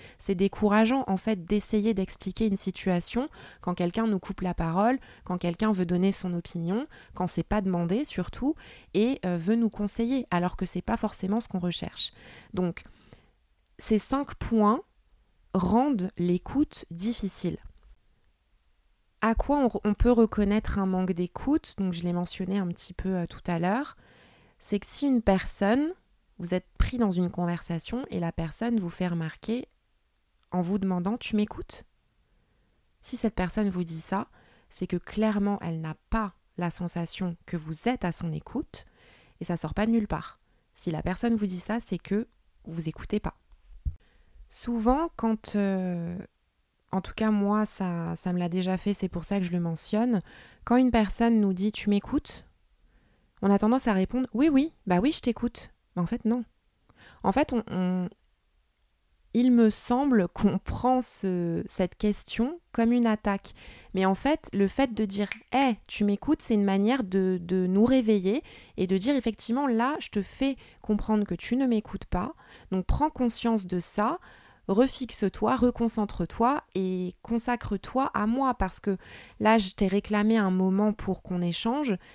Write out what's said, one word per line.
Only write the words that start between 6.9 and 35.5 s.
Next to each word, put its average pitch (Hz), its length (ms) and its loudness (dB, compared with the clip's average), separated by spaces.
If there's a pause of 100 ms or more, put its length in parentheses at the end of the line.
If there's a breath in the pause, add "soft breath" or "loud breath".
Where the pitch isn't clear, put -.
quand 180 140 -2
c'est - 160 0
pas 208 160 0
demandé 185 440 0
surtout - 520 -4 (360 loud breath)
et, 233 320 2
euh, 175 140 0
veut 180 160 2
nous 233 160 2
conseiller 233 600 -2
alors 175 240 0
que 185 100 -4
c'est - 160 -4
pas 226 140 -2
forcément 208 420 -2
ce 240 80 -6
qu'on 185 140 -4
recherche. 170 500 -4 (440 loud breath)
Donc 180 280 -2 (960 soft breath)
ces 214 220 2
cinq 277 340 -2
points 220 460 2 (720)
rendent 196 640 2
l'écoute 180 720 -2
difficile. 185 680 -4 (1700)
À 226 120 4
quoi 285 220 2
on, 254 120 4 (140)
on 208 100 2
peut - 160 4
reconnaître 214 720 2
un 190 60 2
manque 185 260 0
d'écoute, 180 640 -2
donc 190 140 -2
je 170 100 -6
l'ai 175 100 0
mentionné 180 460 -2
un 185 80 -2
petit - 260 -8
peu, 190 260 -4
euh, 170 80 -4
tout - 200 -12
à 170 140 -2
l'heure, 214 360 -2 (640 soft breath)
c'est - 220 -4
que - 80 -10
si - 180 -2
une 254 160 4
personne, 233 720 2 (460)
vous 170 160 -6
êtes 180 120 -2 (100)
pris - 220 0
dans 208 140 2
une 175 180 0
conversation 175 800 -4
et 185 80 -6
la 170 140 -2
personne 220 480 -4
vous 170 100 -4
fait 180 160 -4
remarquer 175 640 -6 (800)
en 180 100 -2
vous 185 200 0
demandant « 190 380 -2
Tu - 180 -4
m'écoutes ? » - 480 -4 (1160)
Si - 160 -8
cette - 200 -2
personne 196 320 0
vous 180 160 -2
dit 160 160 -10
ça, 196 280 -6 (420 soft breath)
c'est - 180 -6
que 180 80 -2
clairement 208 640 0